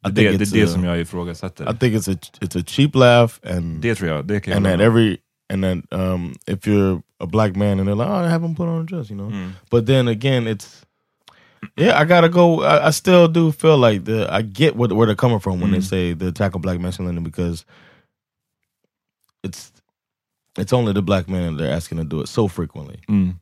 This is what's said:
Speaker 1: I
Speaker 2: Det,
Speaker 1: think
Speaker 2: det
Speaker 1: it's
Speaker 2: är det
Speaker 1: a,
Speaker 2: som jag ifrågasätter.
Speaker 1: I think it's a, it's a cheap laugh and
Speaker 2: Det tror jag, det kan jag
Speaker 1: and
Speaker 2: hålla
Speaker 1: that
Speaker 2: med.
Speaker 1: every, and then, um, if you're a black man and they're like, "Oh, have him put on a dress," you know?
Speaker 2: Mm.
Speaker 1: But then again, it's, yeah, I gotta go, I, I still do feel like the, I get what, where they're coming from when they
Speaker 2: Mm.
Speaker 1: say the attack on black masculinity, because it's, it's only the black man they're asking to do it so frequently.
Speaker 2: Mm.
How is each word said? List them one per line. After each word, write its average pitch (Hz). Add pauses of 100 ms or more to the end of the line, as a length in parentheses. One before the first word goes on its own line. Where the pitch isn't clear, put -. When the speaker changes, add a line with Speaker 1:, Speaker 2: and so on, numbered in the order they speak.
Speaker 1:
I 101
Speaker 2:
Det, 98
Speaker 1:
think 98
Speaker 2:
det 104
Speaker 1:
it's 101
Speaker 2:
är 107
det 107
Speaker 1:
a, 98
Speaker 2:
som 85
jag 87
ifrågasätter. 87
Speaker 1:
I 113
think 117
it's 98
a, - (240)
it's 87
a 85
cheap 147
laugh 120 (220)
and 82
Speaker 2:
Det 117
tror 90
jag, 76
det 101
kan 95
jag 98
Speaker 1:
and 98
Speaker 2:
hålla 92
Speaker 1:
that 110
Speaker 2:
med. 117
Speaker 1:
every, 101 (360)
and 95
then, 90 (180)
um, 90 (140)
if 92
you're 98 (180)
a -
black 101
man 101
and 95
they're 104
like, 117
"Oh, 185
have 165
him 165
put 170
on 165
a -
dress," 165
you 101
know? 101
Speaker 2:
Mm. 92 (200)
Speaker 1:
But 120
then 131
again, 117
it's, - (960)
yeah, 156
I 151
gotta 170
go, 175
I, 147
I 156
still 175
do 160
feel 156 (140)
like 95
the, 110 (120)
I -
get 110
what, 117
where 110
they're 104
coming 117
from 92
when 101
they 98
Speaker 2:
Mm. 95
Speaker 1:
say 90
the 90
attack 92
on 90
black 90
masculinity, 90
because 85 (1800)
it's, - (880)
it's 101
only 117
the 101
black 92
man 87
they're 78
asking 82
to 80
do 78
it -
so 110
frequently. 78 (100)
Speaker 2:
Mm. 95